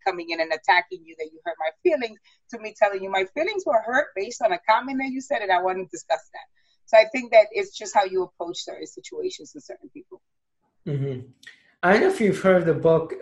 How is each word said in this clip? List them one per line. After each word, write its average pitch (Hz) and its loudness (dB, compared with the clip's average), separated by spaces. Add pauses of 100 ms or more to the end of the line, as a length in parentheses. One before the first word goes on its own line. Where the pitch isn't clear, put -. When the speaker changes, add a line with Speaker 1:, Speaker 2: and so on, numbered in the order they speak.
Speaker 1:
coming 175 -4
in 165 -4
and 160 -2
attacking 175 0
you 160 -20
that 156 -10
you 226 -20
hurt 170 -8
my 160 -4 (100)
feelings, 247 -2 (300)
to 226 -14
me 214 -12
telling 202 2
you 190 -8
my 190 0
feelings 370 -4
were 247 2
hurt 240 -2 (100)
based 220 -8
on 226 0
a 175 -2
comment 254 0
that 269 -6
you 262 -8
said, 233 -4
and 190 -2
I 180 4
wanna 185 -4
discuss - -6
that. - -18 (380)
So - 6
I 220 8
think 240 -6
that 214 8
it's 196 -6
just 202 -10
how 202 6
you 185 -2
approach 170 -10
certain 160 -12
situations - -10
and - -18
certain - -20
people. - -20 (680)
Speaker 2:
Mm-hmm. 135 -6 (540)
I 175 6
don't 240 6
know 381 4
if 381 0
you've 208 2
heard 180 4
the 165 4
book 160 2